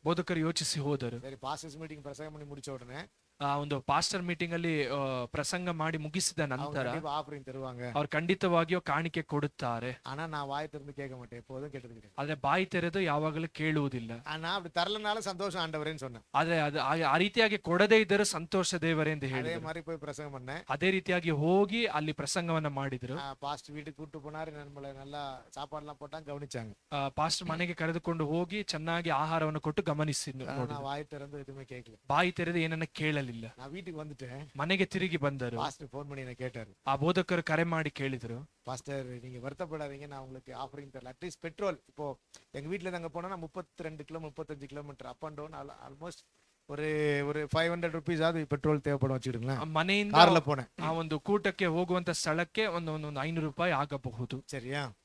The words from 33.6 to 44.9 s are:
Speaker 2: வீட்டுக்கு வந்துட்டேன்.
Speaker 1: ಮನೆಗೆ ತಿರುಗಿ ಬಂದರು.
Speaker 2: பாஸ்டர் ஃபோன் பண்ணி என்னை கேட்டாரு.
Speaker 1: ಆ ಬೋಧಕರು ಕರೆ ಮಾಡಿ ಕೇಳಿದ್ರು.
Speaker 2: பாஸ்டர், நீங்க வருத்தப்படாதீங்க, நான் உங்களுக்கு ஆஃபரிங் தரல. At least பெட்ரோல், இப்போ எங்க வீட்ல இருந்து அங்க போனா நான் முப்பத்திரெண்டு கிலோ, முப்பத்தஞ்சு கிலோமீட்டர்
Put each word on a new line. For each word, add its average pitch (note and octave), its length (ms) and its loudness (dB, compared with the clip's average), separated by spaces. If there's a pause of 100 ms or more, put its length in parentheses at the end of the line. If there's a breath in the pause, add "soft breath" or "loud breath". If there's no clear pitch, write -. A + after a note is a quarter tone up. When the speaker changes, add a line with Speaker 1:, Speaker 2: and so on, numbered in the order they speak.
Speaker 2:
வீட்டுக்கு E3 320 -10
வந்துட்டேன். C#3 500 -12
Speaker 1:
ಮನೆಗೆ F3+ 320 4
ತಿರುಗಿ F3+ 320 0
ಬಂದರು. C3+ 380 0
Speaker 2:
பாஸ்டர் D3+ 320 -4
ஃபோன் C#3+ 200 -8
பண்ணி C#3 120 -10
என்னை B2+ 160 -8
கேட்டாரு. A#2+ 400 -8 (100)
Speaker 1:
ಆ C3+ 100 6
ಬೋಧಕರು E3+ 480 4
ಕರೆ D#3+ 200 4
ಮಾಡಿ D#3+ 260 2
ಕೇಳಿದ್ರು. C3 600 -4 (140)
Speaker 2:
பாஸ்டர், C3 420 -6
நீங்க B2 440 -10
வருத்தப்படாதீங்க, D3 580 -8
நான் C#3 120 -12
உங்களுக்கு C3 360 -14
ஆஃபரிங் C3+ 360 -10
தரல. B2 160 -14
At C3 180 -12
least E3+ 140 -10
பெட்ரோல், E3+ 480 -4
இப்போ C#3+ 300 -6 (340 loud breath)
எங்க C#3 160 -8
வீட்ல F#3 220 -4
இருந்து F3+ 60 -6
அங்க E3 140 -6
போனா E3+ 180 -6
நான் F#3+ 120 -6
முப்பத்திரெண்டு D#3+ 640 -10
கிலோ, D#3+ 160 -10
முப்பத்தஞ்சு D3+ 440 -10
கிலோமீட்டர் C#3 520 -12